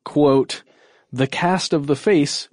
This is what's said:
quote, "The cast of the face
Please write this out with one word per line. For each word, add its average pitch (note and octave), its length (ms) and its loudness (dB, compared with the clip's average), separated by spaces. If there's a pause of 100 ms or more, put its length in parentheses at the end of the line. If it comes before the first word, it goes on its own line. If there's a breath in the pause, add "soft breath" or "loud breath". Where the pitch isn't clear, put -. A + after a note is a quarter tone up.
quote, C3+ 580 2 (500 soft breath)
"The C3 140 0
cast F3 460 -2
of D3 140 -2
the C#3+ 100 0
face D#3+ 560 0